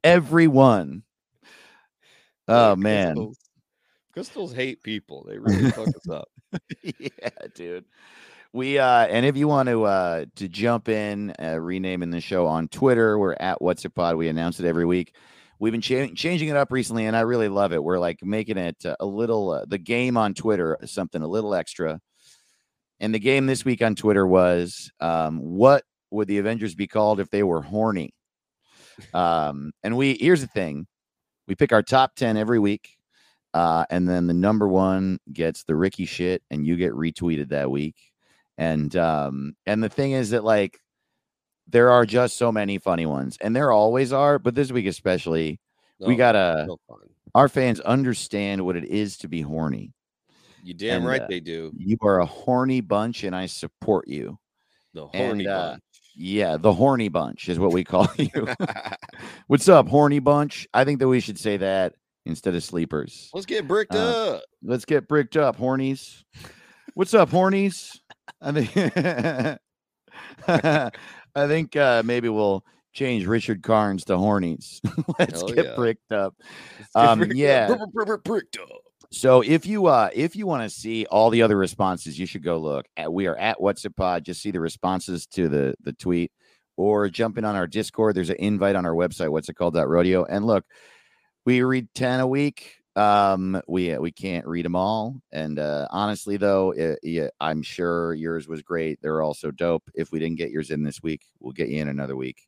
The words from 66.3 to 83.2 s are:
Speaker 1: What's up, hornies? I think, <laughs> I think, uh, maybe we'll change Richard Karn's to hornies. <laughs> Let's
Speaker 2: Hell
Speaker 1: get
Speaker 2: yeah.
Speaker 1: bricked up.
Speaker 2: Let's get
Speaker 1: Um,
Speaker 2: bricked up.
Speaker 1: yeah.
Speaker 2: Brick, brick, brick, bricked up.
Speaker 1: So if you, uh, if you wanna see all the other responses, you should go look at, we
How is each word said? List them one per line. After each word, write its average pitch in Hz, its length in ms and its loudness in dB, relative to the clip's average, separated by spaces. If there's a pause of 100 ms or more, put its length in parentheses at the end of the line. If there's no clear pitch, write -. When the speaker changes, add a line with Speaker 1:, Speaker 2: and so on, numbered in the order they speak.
Speaker 1:
What's 190 200 0
up, 175 160 8
hornies? 190 680 0 (440)
I 147 100 -4
think, 156 1080 -2 (880)
<laughs> - 0 -
I 147 1000 0
think, 156 300 0
uh, 123 280 4
maybe 120 240 0
we'll 104 360 0 (280)
change 120 340 -2
Richard 110 360 0
Karn's 104 440 2
to 95 80 0
hornies. 92 640 0 (280)
<laughs> 165 100 -6
Let's 85 220 0
Speaker 2:
Hell 90 100 -4
Speaker 1:
get 123 160 2
Speaker 2:
yeah. 120 80 -10
Speaker 1:
bricked 113 380 -2
up. 98 220 -2 (440)
Speaker 2:
Let's - 160 -20
get 110 60 6
Speaker 1:
Um, 117 180 8
Speaker 2:
bricked 110 140 0
up. 123 60 -2
Speaker 1:
yeah. 135 300 4
Speaker 2:
Brick, 240 120 2 (120)
brick, 214 140 -2
brick, 214 180 -4
bricked 196 340 -4
up. 90 100 -16 (440)
Speaker 1:
So 127 300 8
if 156 240 2
you, 202 200 0
uh, 117 280 4
if 151 200 -2
you 208 120 -8
wanna 123 240 -4
see 113 360 -6
all 110 240 6
the 117 120 4
other 107 140 6
responses, 90 600 -2
you 92 80 -6
should 87 160 -12
go 82 160 -2
look 76 280 -4 (100)
at, 80 160 -6
we 95 140 0